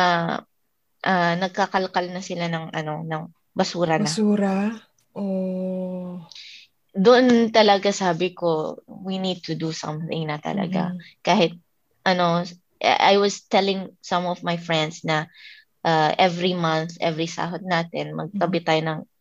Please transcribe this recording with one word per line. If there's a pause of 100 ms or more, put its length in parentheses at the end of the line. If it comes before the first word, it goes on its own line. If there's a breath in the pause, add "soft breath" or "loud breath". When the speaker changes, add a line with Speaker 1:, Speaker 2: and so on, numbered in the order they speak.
(1040)
Speaker 1:
ah,
nagkakalkal
na
sila
ng,
ano,
ng (280)
basura
na.
Speaker 2:
Basura? (320)
Oh. (680 loud breath)
Speaker 1:
Doon
talaga
sabi
ko,
we
need
to
do
something
na
talaga.
Speaker 2:
Mm-hmm.
Speaker 1:
Kahit, (480)
ano, (380)
I,
I
was
telling
some
of
my
friends
na, (560 loud breath)
uh,
every
month,
every
sahod
natin,
magtabi
Speaker 2:
Mm-hmm.
Speaker 1:
tayo
ng (220)